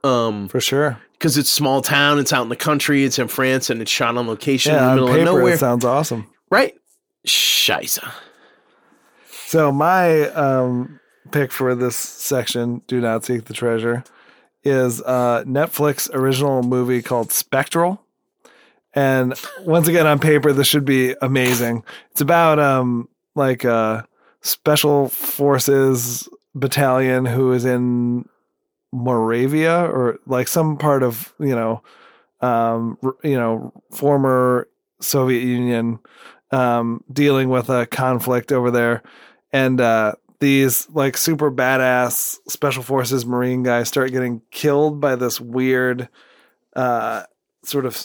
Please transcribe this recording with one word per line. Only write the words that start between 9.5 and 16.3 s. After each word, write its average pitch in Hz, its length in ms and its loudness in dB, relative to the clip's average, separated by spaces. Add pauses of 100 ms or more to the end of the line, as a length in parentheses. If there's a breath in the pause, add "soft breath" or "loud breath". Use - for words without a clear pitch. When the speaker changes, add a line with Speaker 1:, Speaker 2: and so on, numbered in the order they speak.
Speaker 2:
my, 160 580 2
um, 127 680 -2 (320)
pick 139 200 -2
for 127 240 -2
this 120 220 -2
section, 120 920 -4
Do 123 140 -2
Not 113 240 -2
Seek 117 200 -4
the - 80 -16
Treasure, 117 500 -2 (600 soft breath)
is 131 380 0
a 123 440 0
Netflix 143 680 -2
original 135 500 0